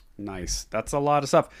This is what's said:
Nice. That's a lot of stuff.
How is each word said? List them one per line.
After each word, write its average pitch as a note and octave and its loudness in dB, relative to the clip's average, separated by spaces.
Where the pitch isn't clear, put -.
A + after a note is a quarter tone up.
Nice. F#2+ -8
That's - -4
a D3 0
lot C#3+ 2
of C#3 -6
stuff. D#3 4